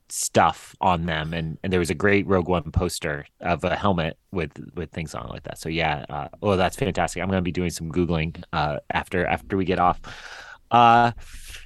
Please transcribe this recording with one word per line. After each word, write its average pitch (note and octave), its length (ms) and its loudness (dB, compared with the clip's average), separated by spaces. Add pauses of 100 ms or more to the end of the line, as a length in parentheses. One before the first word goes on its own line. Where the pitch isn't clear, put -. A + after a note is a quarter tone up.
stuff - 720 0
on F2 260 2
them. D#2+ 260 -4
And, E2 300 -4
and F2+ 100 -4
there F#2 60 4
was E2+ 120 2
a F#2 40 -2
great G2+ 320 2
Rogue F2+ 220 2
One E2 240 -2
poster D#2+ 520 -2 (160)
of F2 220 -2
a F2 140 0
helmet E2+ 420 0 (140)
with, E2 180 -4 (240)
with E2 160 -8
things E2 240 -8
on A#1 140 -10
like - 160 -12
that. - 140 -12
So - 100 -8
yeah, D#2+ 420 -2
uh, D2 180 -8 (140)
oh, G2+ 140 4
that's F2+ 180 2
fantastic. F2 480 -2
I'm F#2 60 -2
gonna F#2+ 140 2
be F2 100 -2
doing F2 180 -2
some E2 220 -6
Googling, E2 500 0 (100)
uh, D2+ 260 -2 (120)
after, - 340 -2
after - 320 -2
we F#2+ 80 0
get F2 140 0
off. F2 220 4 (720)
Uh, A#2 400 8 (540)